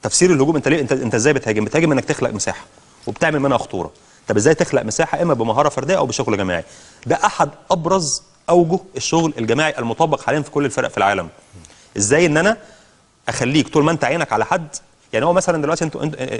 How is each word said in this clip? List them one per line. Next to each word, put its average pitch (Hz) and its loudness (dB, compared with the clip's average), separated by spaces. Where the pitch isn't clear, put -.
تفسير 175 2
الهجوم 147 4
أنت 139 0
ليه، 156 2
أنت، 127 -2
أنت 131 -2
إزاي 123 4
بتهاجم؟ 110 0
بتهاجم 156 2
إنك 131 0
تخلق 135 -2
مساحة - -6
وبتعمل 151 0
منها 135 2
خطورة. 85 -6
طب 107 2
إزاي 131 4
تخلق 147 0
مساحة؟ 160 -2
إما 170 2
بمهارة 117 0
فردية 143 -2
أو 147 0
بشغل 113 -2
جماعي. 92 -2
ده 143 0
أحد 160 0
أبرز 170 0
أوجه 175 4
الشغل 160 0
الجماعي 127 0
المطبق 131 -2
حاليًا 147 0
في 135 -8
كل 143 -2
الفرق 127 -2
في - -6
العالم. 98 0
إزاي 127 2
إن 151 2
أنا 202 2
أخليك 127 0
طول 143 2
ما 156 2
أنت 165 -2
عينك 147 -2
على 110 0
حد، 165 -4
يعني 113 0
هو 175 2
مثلًا 170 0
دلوقتي 160 -2
أنتوا، 151 -6
أنت، 151 -4